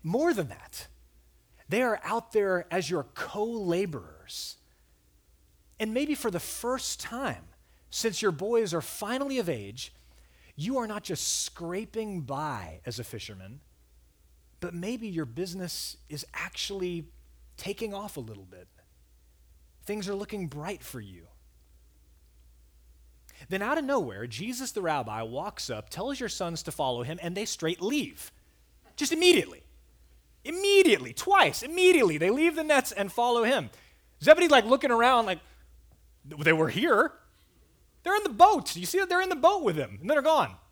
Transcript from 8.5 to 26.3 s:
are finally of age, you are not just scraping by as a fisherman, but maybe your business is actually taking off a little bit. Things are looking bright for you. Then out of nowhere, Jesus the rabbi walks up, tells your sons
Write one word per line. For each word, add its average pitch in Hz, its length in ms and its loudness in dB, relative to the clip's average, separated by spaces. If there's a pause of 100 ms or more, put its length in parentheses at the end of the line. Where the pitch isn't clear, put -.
are 156 80 -2
finally 262 560 -4
of 180 100 -2
age, 113 460 -8 (600)
you 208 220 -4
are 240 100 -2
not 214 160 -8
just - 420 -4
scraping 196 800 -8
by 120 600 -8
as 117 140 -8
a 123 60 -8
fisherman, 104 560 -14 (1000)
but 170 140 -10
maybe 214 340 -8
your 165 160 -4
business 170 720 -8 (140)
is 147 240 -12
actually 180 720 -6 (500)
taking 202 380 -8
off 196 240 -10
a - 20 -10
little 107 240 -14
bit. 90 240 -20 (1160)
Things 202 240 -6
are 202 40 -2
looking 196 340 -6
bright 147 340 -10
for - 180 -12
you. 92 280 -16 (2250)
Then 196 140 -4
out 269 160 -2
of 302 60 -4
nowhere, 131 420 -4
Jesus 233 460 -8
the 202 100 -6
rabbi 120 400 -2
walks 131 480 -8
up, 107 180 -8
tells 254 320 -6
your 233 80 -6
sons 170 360 -6